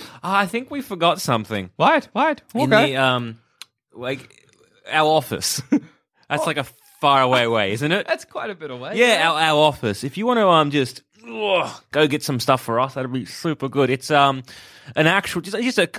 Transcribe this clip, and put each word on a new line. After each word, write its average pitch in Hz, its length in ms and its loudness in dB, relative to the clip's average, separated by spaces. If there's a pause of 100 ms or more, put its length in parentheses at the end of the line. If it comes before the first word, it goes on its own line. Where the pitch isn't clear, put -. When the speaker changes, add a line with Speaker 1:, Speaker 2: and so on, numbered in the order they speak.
(220)
Speaker 1:
oh, 180 100 -4
I 196 140 2
think 233 240 -6
we 285 120 -6
forgot 170 380 0
something. 107 560 -4
Speaker 2:
What? 285 360 2
What? 294 300 -2 (120)
Speaker 1:
In 226 180 0
Speaker 2:
Okay. 139 200 4
Speaker 1:
the, 127 100 -4
um, 120 380 0 (520)
like, 127 540 -12 (420)
our 151 220 2
office. 147 500 -2 (340)
<laughs> - 340 -20
That's, 156 180 -2
like, 151 120 -4
a 135 60 -2 (360)
far 139 220 4
away 123 260 4
way, 107 240 0
isn't 143 180 -2
it? 190 160 -2
Speaker 2:
That's 320 180 -6
quite - 260 -10
a 196 40 -10
bit 156 160 -14
away. 127 260 -12
Speaker 1:
Yeah, 233 220 4
Speaker 2:
Yeah. 160 120 2
Speaker 1:
our, 156 100 -2
our 156 240 2
office. 123 400 0
If 139 120 -8
you 208 100 -4
wanna, 226 220 2
um, 156 220 4
just, 139 320 -2 (260)
ugh, 208 420 -2 (200)
go 151 160 2
get 147 160 -2
some 131 160 -4
stuff 131 240 2
for 117 160 -4
us, 131 160 -2
that'd 131 180 -8
be 127 120 -6
super 143 440 -6
good. 131 220 0
It's, 139 220 -4
um, 139 320 4 (500)
an 156 140 2
actual, 185 320 -2
just, 196 160 -8
just 240 220 -4
a, 170 200 2